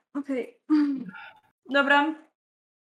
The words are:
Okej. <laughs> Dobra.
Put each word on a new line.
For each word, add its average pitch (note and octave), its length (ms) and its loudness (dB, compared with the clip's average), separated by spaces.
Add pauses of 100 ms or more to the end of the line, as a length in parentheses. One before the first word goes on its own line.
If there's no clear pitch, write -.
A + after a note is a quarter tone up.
(140)
Okej. C4+ 440 -8 (520)
<laughs> - 640 -14
Dobra. C#4+ 420 2 (840)